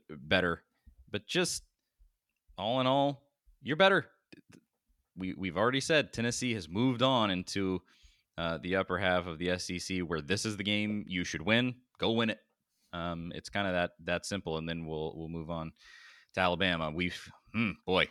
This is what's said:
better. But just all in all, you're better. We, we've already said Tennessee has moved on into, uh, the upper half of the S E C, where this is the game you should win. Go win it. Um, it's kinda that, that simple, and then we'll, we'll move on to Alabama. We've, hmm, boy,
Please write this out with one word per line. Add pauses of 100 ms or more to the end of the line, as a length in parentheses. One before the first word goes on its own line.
(120)
better. (480)
But
just (920)
all
in
all, (400)
you're
better. (1120)
We,
we've
already
said
Tennessee
has
moved
on
into, (560)
uh,
the
upper
half
of
the
S
E
C,
where
this
is
the
game
you
should
win. (240)
Go
win
it. (540)
Um,
it's
kinda
that, (120)
that
simple,
and
then
we'll,
we'll
move
on (600)
to
Alabama.
We've, (240)
hmm, (140)
boy,